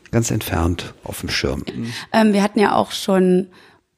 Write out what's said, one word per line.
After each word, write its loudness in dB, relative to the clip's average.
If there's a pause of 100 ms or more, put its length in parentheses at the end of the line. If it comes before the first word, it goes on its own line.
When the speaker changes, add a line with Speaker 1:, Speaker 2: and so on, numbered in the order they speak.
(100)
Speaker 1:
ganz 0
entfernt -2 (100)
auf -12
dem -8
Schirm. -2 (500)
Speaker 2:
Ähm, 4
wir 2
hatten 0
ja 4
auch 0
schon 2 (500)